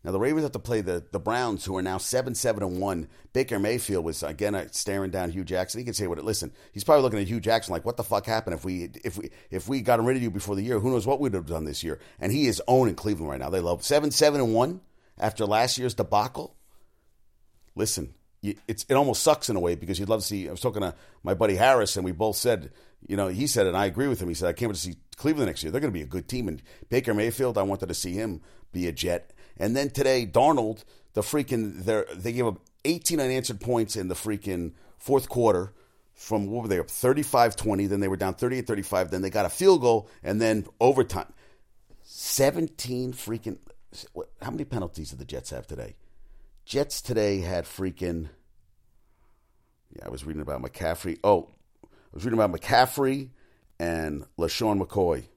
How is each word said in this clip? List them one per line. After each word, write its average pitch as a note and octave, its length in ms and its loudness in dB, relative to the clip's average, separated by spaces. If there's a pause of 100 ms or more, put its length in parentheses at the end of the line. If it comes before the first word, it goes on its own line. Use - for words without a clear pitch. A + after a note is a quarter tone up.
Now, E2+ 60 -6
the G2 80 0
Ravens D3+ 240 2
have C#3 100 -4
to G#2+ 60 -8
play A2 220 -2
the, F2 300 -2
the F#2+ 80 -4
Browns, A2+ 440 -2
who F#2+ 140 -4
are F#2 40 -2
now F#2 160 -4
seven B2+ 380 -2
seven G#2+ 260 0
and F#2 200 -4
one. F#2 260 -4 (240)
Baker A#2+ 260 0
Mayfield G#2 460 0
was, D#2+ 180 -4
again, F2+ 320 -2
uh, F2 180 -4
staring G2 400 -2
down F2+ 200 -4
Hugh F#2 140 -4
Jackson. F#2 340 -2
He B2 60 -8
can A#2 80 -6
say G2+ 140 -2
what E2+ 100 -2
it, D2 80 -8
listen, G2+ 260 -2 (220)
he's G2+ 100 -8
probably D3+ 200 8
looking G#2+ 160 2
at G2 80 0
Hugh A2+ 120 -2
Jackson A2 320 0
like, E2+ 140 -4
"What A#2 100 -2
the A#2 80 -6
fuck G2+ 220 0
happened? A2 280 -2
If D#2+ 120 -8
we, F2+ 240 -4 (140)
if G#2+ 140 -6
we, - 120 -10 (200)
if F#2+ 200 -6
we C3 120 -2
got A#2 220 4
rid B2+ 140 4
of B2 60 -2
you A#2 60 -2
before G2 260 -4
the G2 60 -2
year, A2+ 180 0
who A#2 100 0
knows B2+ 180 0
what C3+ 140 0
we'd B2 120 0
have F2 120 -4
done D#2+ 180 -4
this D2+ 220 -6
year?" D2+ 140 -6 (200)
And G2+ 140 -2
he C#3+ 140 2
is - 200 0
owning B2 280 6
Cleveland E2 340 -4
right C2+ 100 -6
now. C2 100 -4
They F#2 120 0
love E2+ 220 0
seven D3 280 2
seven D3 300 4
and A2+ 120 2
one D3 280 2 (360)
after A2 280 0
last A#2 320 2
year's B2 160 -2
debacle. G#2+ 640 0 (1160)
Listen, E2+ 400 -2 (280)
y-, G2+ 140 -6 (120)
it's, A2 220 -6
it C3+ 60 4
almost C3+ 280 2
sucks D3 260 4
in A2 60 0
a F2+ 60 0
way F2 140 2
because F2 240 -6
you'd G2 100 -4
love A2 100 2
to G2 80 -6
see, F#2+ 220 -6
I - 20 -8
was F#2 80 -10
talking G#2+ 220 -2
to F2 140 -2 (280)
my F#2 100 0
buddy G2 220 2
Harris, A#2 400 4
and F#2+ 80 -2
we F#2 80 -2
both G2 240 0
said, G2+ 360 0 (360)
you G2 80 -2
know, G2 140 2
he A2+ 180 -2
said, G#2 200 4
and F2+ 100 2
I G2+ 80 4
agree G#2 220 0
with B2 140 0
him, F2+ 60 -2
he E2+ 60 -2
said, F2 160 0
"I E2+ 40 -2
can't A#2 160 -2
wait G2+ 60 -4
to F2+ 60 -6
see F2+ 140 -6 (200)
Cleveland D3 320 0
next - 160 -6
year. D#2+ 80 -4
They're A#2 80 -2
gonna C#3 140 -2
be E2 80 -4
a D2 40 -8
good E2+ 220 -8
team." A#2+ 220 -4
And - 120 -8 (280)
Baker A#2+ 240 2
Mayfield, A2+ 440 0
I G2 60 2
wanted G2 240 -2
to E2+ 60 -6
see - 180 -6
him G2 300 -4 (320)
be F2+ 140 -2
a E2 40 -2
Jet. F2 380 -2 (260)
And A2 200 0
then C#3 160 0
today, C3 340 2
Darnold, A#2+ 580 4 (300)
the G#2+ 80 0
freaking, A2+ 640 -2
they're, G#2+ 320 2
they F#2+ 160 -4
gave A#2+ 160 0
up F#2+ 120 -4 (260)
eighteen E3+ 340 0
unanswered C3 420 -2
points A#2 340 0
in F#2+ 120 -2
the F2+ 80 -2
freaking F#2+ 560 -4 (260)
fourth C3 320 2
quarter G2+ 460 2 (400)
from, G#2 320 -2
what A2+ 160 -4
were A2+ 40 -6
they F#2+ 120 2
up, - 100 -4
thirty-five B2+ 680 4
twenty, G2+ 300 0
then G2+ 140 0
they G2+ 80 0
were F#2+ 100 0
down F#2+ 160 -2
thirty-eight B2 320 -2
thirty-five, F#2+ 460 -2
then F#2 100 -2
they F#2+ 80 -2
got G2+ 160 2
a F2 40 0
field F#3 320 6
goal, A#2 280 4 (140)
and G2+ 180 0
then A2 240 2 (160)
overtime. B2+ 500 4 (720)
Seventeen C3 1120 -2
freaking, A2 460 -8 (540)
what, F2 180 -12 (100)
how B2+ 80 -8
many D#3 140 -6
penalties E2+ 480 -6
did B1+ 80 -14
the C2 60 -12
Jets C2 260 -10
have A#1+ 160 -10
today? A#1 300 -12 (680)
Jets C#3 340 -2
today G#2 420 0
had F2 240 -2
freaking, F2 640 -4 (1700)
yeah, G1+ 120 -14
I - 20 -12
was C2 160 -12
reading D2+ 160 -8
about C2+ 220 -6
McCaffrey. E2 600 -4
Oh, G2 260 6 (340)
I - 40 -20 (240)
was D#2+ 140 -10
reading A#2 140 2
about F#2+ 200 4
McCaffrey C3 680 2 (500)
and D#2+ 460 -2 (140)
LaShawn G#2 420 0
McCoy. F2 440 0 (120)